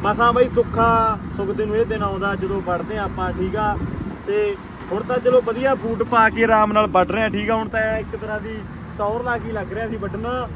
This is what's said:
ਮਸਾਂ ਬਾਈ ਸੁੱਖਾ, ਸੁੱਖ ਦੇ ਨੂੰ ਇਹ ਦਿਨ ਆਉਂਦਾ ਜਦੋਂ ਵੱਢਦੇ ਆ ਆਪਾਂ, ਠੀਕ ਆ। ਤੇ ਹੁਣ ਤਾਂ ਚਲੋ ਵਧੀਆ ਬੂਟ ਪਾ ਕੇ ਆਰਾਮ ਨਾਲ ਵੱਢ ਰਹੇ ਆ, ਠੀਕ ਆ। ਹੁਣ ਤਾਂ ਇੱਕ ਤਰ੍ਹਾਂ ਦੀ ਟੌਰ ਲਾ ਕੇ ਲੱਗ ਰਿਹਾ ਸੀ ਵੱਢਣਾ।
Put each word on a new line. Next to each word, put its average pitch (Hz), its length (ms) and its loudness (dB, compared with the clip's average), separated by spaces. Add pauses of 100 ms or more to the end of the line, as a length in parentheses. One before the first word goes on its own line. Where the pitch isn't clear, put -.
ਮਸਾਂ 220 300 4
ਬਾਈ 247 160 6
ਸੁੱਖਾ, 226 680 2 (200)
ਸੁੱਖ 202 140 -2
ਦੇ 208 140 -2
ਨੂੰ 208 120 -2
ਇਹ 233 80 2
ਦਿਨ 214 180 -2
ਆਉਂਦਾ 196 320 -2
ਜਦੋਂ 190 260 -2
ਵੱਢਦੇ 180 360 -4
ਆ 202 60 -2
ਆਪਾਂ, 185 280 -4
ਠੀਕ 190 240 -2
ਆ। 208 220 0 (500)
ਤੇ 208 280 0 (360)
ਹੁਣ 208 120 -2
ਤਾਂ 247 140 -2
ਚਲੋ 247 240 6
ਵਧੀਆ 254 340 0
ਬੂਟ 226 280 -2
ਪਾ 226 260 4
ਕੇ 220 140 2
ਆਰਾਮ 214 300 4
ਨਾਲ 214 140 4
ਵੱਢ 180 240 4
ਰਹੇ 220 120 0
ਆ, 214 60 2
ਠੀਕ 208 200 -2
ਆ। 226 60 2
ਹੁਣ 220 140 -2
ਤਾਂ 220 280 0
ਇੱਕ 214 180 -6
ਤਰ੍ਹਾਂ 214 240 -6
ਦੀ 214 200 -8 (380)
ਟੌਰ 214 260 -2
ਲਾ 247 140 -2
ਕੇ 226 140 -6
ਲੱਗ 208 220 -6
ਰਿਹਾ 220 140 -4
ਸੀ 220 80 -6
ਵੱਢਣਾ। 214 600 -4